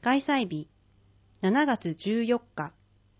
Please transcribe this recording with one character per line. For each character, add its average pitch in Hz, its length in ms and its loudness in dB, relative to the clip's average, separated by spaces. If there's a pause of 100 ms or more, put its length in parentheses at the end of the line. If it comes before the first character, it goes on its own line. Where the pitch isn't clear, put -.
開 262 180 2
催 269 280 -2
日、 156 200 -8 (720)
七 247 260 2
月 208 280 -2
十 220 280 -2
四 233 160 0
日。 - 340 -12 (480)